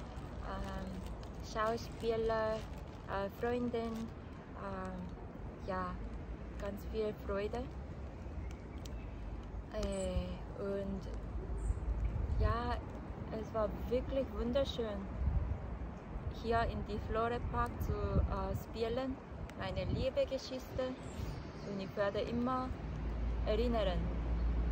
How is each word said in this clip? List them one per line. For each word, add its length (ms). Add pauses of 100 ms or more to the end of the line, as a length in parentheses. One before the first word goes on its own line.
(460)
ähm, 400 (680)
Schauspieler, 1040 (500)
äh, 220 (100)
Freunden, 680 (520)
ähm, 380 (680)
ja, 280 (680)
ganz 320
viel 220 (120)
Freude. 360 (2000)
Äh, 920
und 380 (1400)
ja, 360 (640)
es 140
war 140 (200)
wirklich 380 (120)
wunderschön, 600 (1400)
hier 220
in 220
die 120 (100)
Flore 320 (100)
Park 200 (100)
zu, 120
äh, 600 (100)
spielen. 520 (420)
Meine 340
liebe 340
Geschichte. 680 (760)
Und 120
ich 160
werde 240
immer 480 (800)
erinnern, 520 (720)